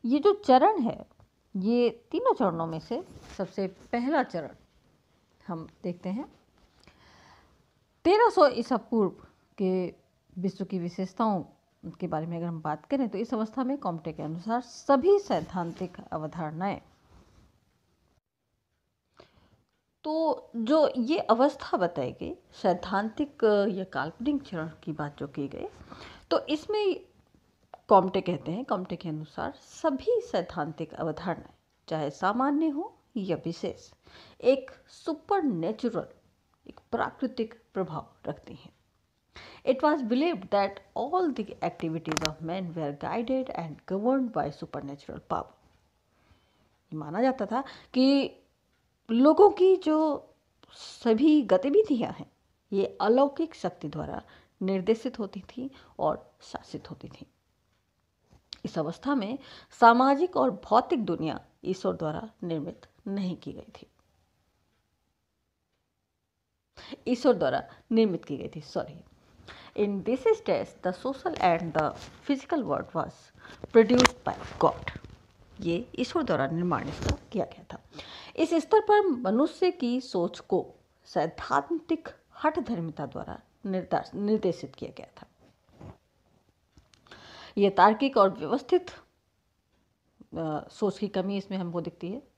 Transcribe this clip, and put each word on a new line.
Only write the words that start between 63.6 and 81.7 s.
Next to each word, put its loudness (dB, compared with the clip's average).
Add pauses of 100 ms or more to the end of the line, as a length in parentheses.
थी, -20 (3250)
ईश्वर 2
द्वारा 0 (240)
निर्मित 4
की -6
गई -10
थी, -10
सॉरी। -8 (640)
In -2
this -2
stage, 2 (180)
the -2
social -4
and 2
the 0 (340)
physical -2
world -2 (100)
was -4 (640)
produced 6
by -4 (300)
God। 0 (720)
ये -4
ईश्वर -4
द्वारा 0
निर्माण -2
इसका -4 (160)
किया -2
गया -14
था। -16 (540)
इस 0
स्तर 4
पर 4
मनुष्य 2
की -2
सोच -4
को -2 (300)
सैद्धांतिक -2 (360)